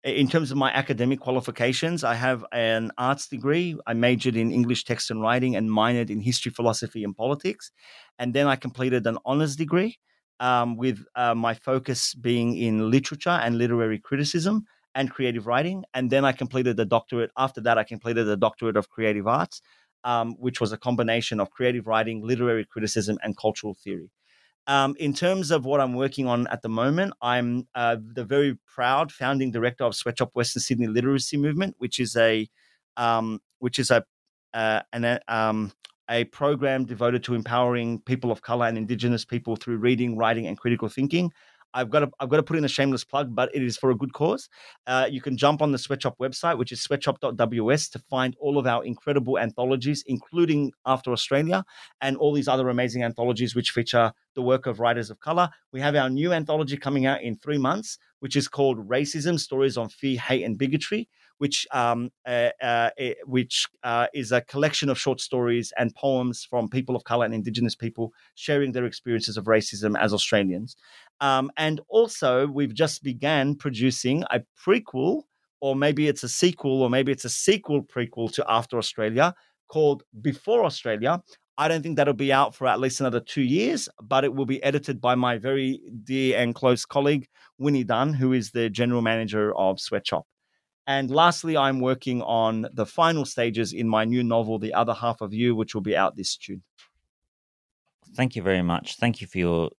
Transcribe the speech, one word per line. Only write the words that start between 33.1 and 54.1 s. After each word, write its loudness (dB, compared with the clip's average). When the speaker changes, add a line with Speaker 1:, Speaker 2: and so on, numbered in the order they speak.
Speaker 1:
which -2
is -2
a, 6
uh, 0
an, -2
uh, 0
um, 0
a 0
program 0
devoted 0
to -2
empowering 0
people -2
of -2
colour 0
and 0
Indigenous -2
people -4
through -6
reading, 2
writing, 0
and -8
critical 0
thinking. 0
I've -4
gotta, 2
I've -6
gotta 4
put -2
in 2
a 0
shameless 0
plug, -4
but 0
it -2
is -2
for 2
a 4
good -4
cause. -2
Uh, 2
you -4
can -4
jump 4
on 2
the 2
Sweatshop -4
website, -2
which -2
is -10
sweatshop -2
dot -4
W 0
S, 0
to -14
find -2
all 0
of 2
our 0
incredible -2
anthologies, -2
including 0
After 0
Australia, 0
and -2
all 4
these 2
other 2
amazing 0
anthologies 0
which 0
feature 2